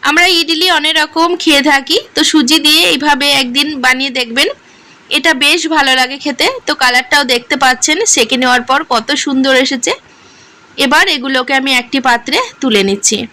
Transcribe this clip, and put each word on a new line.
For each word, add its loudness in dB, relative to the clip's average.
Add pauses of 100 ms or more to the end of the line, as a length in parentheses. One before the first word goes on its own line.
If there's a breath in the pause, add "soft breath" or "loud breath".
আমরা 2 (140)
ইডলি 0 (120)
অনেক -2
রকম 0 (140)
খেয়ে 4
থাকি, 0 (180)
তো 0 (100)
সুজি 2
দিয়ে 2 (120)
এইভাবে 0 (140)
একদিন -2 (180)
বানিয়ে 0
দেখবেন, -2 (720 loud breath)
এটা 2 (120)
বেশ 2 (140)
ভালো 2
লাগে -2
খেতে। -2 (220)
তো -4 (100)
কালারটাও 2 (100)
দেখতে -2
পাচ্ছেন 0 (160)
সেঁকে 0
নেওয়ার 2
পর 2 (140)
কত -2 (180)
সুন্দর 0 (120)
এসেছে। -4 (880 loud breath)
এবার 2 (100)
এগুলোকে -2
আমি -2 (100)
একটি -4
পাত্রে 0 (240)
তুলে 2
নিচ্ছি। -2 (160)